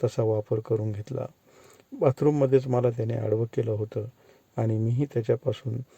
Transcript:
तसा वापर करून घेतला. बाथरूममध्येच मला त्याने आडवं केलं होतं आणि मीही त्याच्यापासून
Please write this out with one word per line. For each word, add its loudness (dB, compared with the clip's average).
तसा 0
वापर 0
करून -2
घेतला. -6
बाथरूममध्येच 4
मला 2
त्याने -2
आडवं 0
केलं -2
होतं -4
आणि 0
मीही 0
त्याच्यापासून -2